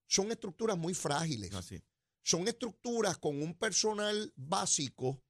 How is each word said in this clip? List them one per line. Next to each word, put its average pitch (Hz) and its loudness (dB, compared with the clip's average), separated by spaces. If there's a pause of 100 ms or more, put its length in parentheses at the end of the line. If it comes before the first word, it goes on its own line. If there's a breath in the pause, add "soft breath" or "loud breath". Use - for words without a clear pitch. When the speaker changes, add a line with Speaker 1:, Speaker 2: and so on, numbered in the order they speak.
Speaker 1:
son 202 2
estructuras 220 -2
muy 165 0
frágiles. 143 -2
Speaker 2:
Así. 92 -8 (420)
Speaker 1:
Son 180 2
estructuras 226 0
con 147 0
un 160 -2
personal 208 0
básico 143 0